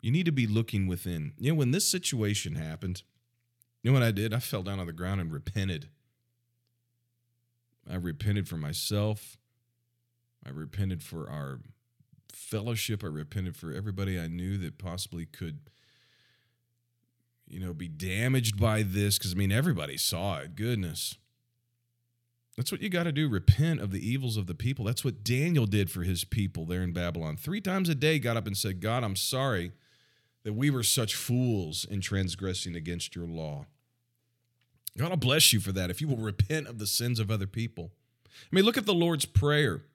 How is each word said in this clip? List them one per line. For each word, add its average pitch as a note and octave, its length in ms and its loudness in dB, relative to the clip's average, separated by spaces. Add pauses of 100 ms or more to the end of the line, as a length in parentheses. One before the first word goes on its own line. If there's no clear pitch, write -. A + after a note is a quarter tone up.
You A2+ 100 0
need E3+ 140 2
to E3+ 60 2
be C3 160 2
looking G#2+ 380 2
within. F2 540 -4
You C#3 120 0
know, E3 40 2
when C3+ 160 2
this F#3+ 160 2
situation G#2+ 680 0
happened, D#2+ 480 -6 (760)
you A2+ 80 2
know C3+ 40 8
what C3 100 6
I A2+ 80 6
did? G#2 220 0
I A#2 60 0
fell G#2 240 -4
down G2 160 -4
on F2 80 -4
the E2 60 -8
ground F#2 260 -2
and E2 120 -2
repented. D#2+ 580 -4 (2000)
I E2+ 60 -6
repented F2+ 520 0
for E2+ 100 -6
myself. G#2 800 -2 (1080)
I C2 60 -14
repented E2+ 500 -4
for D#2 260 -10
our C#2 340 -8 (720)
fellowship. A2 720 -4
I F#2+ 40 -6
repented D#2 480 -6
for D#2+ 180 -10
everybody F#2+ 460 -4
I E2 80 -4
knew F2+ 320 -4
that F2 180 -8
possibly E2+ 480 -8
could, D#2+ 460 -12 (1800)
you F2+ 120 -12
know, F2+ 140 -4
be E2+ 140 -8
damaged G#2 720 0
by A2 240 4
this. G2+ 340 2
'Cause, F#2 140 -2
I F2 40 -2
mean, G2 160 2
everybody G2 460 0
saw F2+ 400 -2
it. D2 180 -10
Goodness. G2+ 600 -2 (1400)
That's - 160 -4
what - 100 -6
you G#3 80 -4
gotta F3 220 0
do. D3 160 2
Repent C#3+ 520 6
of G2 120 -2
the F#2+ 160 -2
evils B2 300 0
of G2 80 -2
the F2+ 80 -4
people. A#2 320 -2
That's A2+ 180 -2
what A2 200 -2
Daniel C3+ 420 4
did G2 240 2
for F2 140 -4
his F2 200 0
people F#2 420 -2
there F2+ 180 -2
in F2 100 -2
Babylon. E2 420 -2
Three F#3+ 240 -4
times F#3+ 300 0
a D#3+ 60 2
day D3+ 240 2
got A#2 180 0
up G#2+ 80 -2
and G2+ 100 -2
said, F#2+ 240 -2
"God, A#2 240 0
I'm G2 120 -2
sorry A2 560 0 (720)
that G#2+ 100 -4
we C3 160 2
were B2+ 140 2
such A2 320 2
fools A2+ 680 0
in G2 160 -4
transgressing F#2 760 -2
against E2+ 400 -6
your E2+ 120 -6
law." D#2 380 -6 (1300)
God D#3 120 0
will F#3 80 0
bless C3+ 340 6
you G#2+ 80 4
for G2 120 -2
that F#2 180 0
if - 100 -4
you D#3 80 -2
will C3+ 100 0
repent A2 500 0
of A#2+ 100 -12
the G#2+ 100 -4
sins A#2+ 320 0
of G#2 120 0
other G2 160 0
people. G2 440 -6 (360)
I - 280 -6
mean, F#3+ 80 8
look A#3 140 4
at A3 80 -2
the G3+ 80 4
Lord's E3+ 320 4
Prayer. C#3+ 680 4